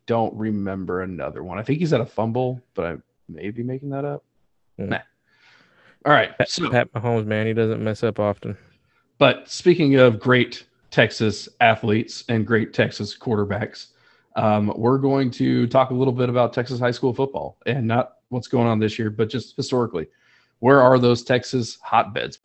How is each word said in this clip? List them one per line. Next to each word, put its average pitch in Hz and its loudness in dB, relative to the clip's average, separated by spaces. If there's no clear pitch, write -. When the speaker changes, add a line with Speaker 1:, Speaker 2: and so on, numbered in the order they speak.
Speaker 1:
don't 113 -2
remember 98 -4
another 78 -8
one. 90 -10
I 110 -8
think 147 -4
he's 165 -2
had 127 2
a 107 -6
fumble, 123 -4
but 85 -6
I 82 -8
may 82 -12
be 120 -10
making 135 -10
that 139 -8
up. 143 -10
Speaker 2:
Hmm. 98 -8
Speaker 1:
Nah. 110 -4
All 147 6
right. 117 2
Speaker 2:
Pat, - 0
Speaker 1:
So, 156 -4
Speaker 2:
Pat 123 0
Mahomes, 113 -2
man, 107 -2
he 113 -2
doesn't 110 -2
mess 110 -4
up 110 -2
often. 104 -4
Speaker 1:
But - 2
speaking 165 2
of 123 6
great 123 0
Texas 110 0
athletes 110 2
and 110 0
great 110 0
Texas 104 -2
quarterbacks, 104 -4
um, 107 2
we're 123 2
going 135 0
to 127 0
talk 131 2
a 127 -4
little 127 0
bit 123 0
about 120 0
Texas 123 -6
high 123 0
school 123 -2
football 135 -6
and 131 -2
not 117 -2
what's 123 -8
going 120 0
on 110 0
this 107 -2
year, 110 -2
but 107 -2
just - -10
historically. 107 -2
Where 135 8
are 127 8
those 120 2
Texas 123 -2
hotbeds? 98 -2